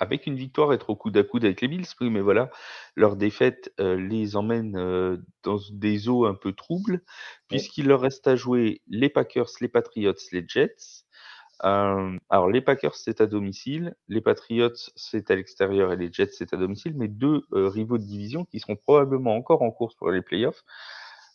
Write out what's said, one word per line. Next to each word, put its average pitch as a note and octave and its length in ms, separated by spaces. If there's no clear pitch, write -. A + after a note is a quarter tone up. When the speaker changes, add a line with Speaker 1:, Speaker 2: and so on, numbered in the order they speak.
Speaker 1:
avec A#2 260
une C#3+ 80
victoire, C3 380
être - 160
au G#2+ 60
coude G#2+ 220
à G#2 60
coude A2+ 200
avec G2 180
les B2 60
Bills. F3 180
Oui, B2 80
mais G#2+ 120
voilà, G2+ 280
leur G2+ 220
défaite, G#2 640
euh, F#2 160
les G#2 400
emmène, A2 420
euh, F2+ 400
dans G2+ 160
des G#2 380
eaux B2 160
un G2+ 80
peu G2 200
troubles, F3+ 500
Speaker 2:
Oui. - 60
Speaker 1:
puisqu'il - 380
leur C3+ 140
reste C3 240
à C3 100
jouer A#2+ 520
les B2+ 220
Packers, B2 400
les B2 60
Patriots, A2 480
les F2+ 160
Jets. - 560
Euh, G2 520
alors, F#2 200
les A#2+ 120
Packers, C3+ 340
c'est - 240
à A2 80
domicile, G#2+ 680
les G#2+ 140
Patriots, A#2+ 520
c'est - 360
à G2 40
l'extérieur F#2+ 560
et F2+ 60
les F2 140
Jets, G2 200
c'est - 220
à E2+ 40
domicile, G2+ 380
mais A#2 140
deux, C#3 420
euh, G2 160
rivaux A2 300
de G#2+ 60
division G#2 420
qui - 160
seront G#2+ 160
probablement C3+ 580
encore D#3 260
en A#2 100
course - 240
pour - 160
les F#2 100
playoffs. A2 420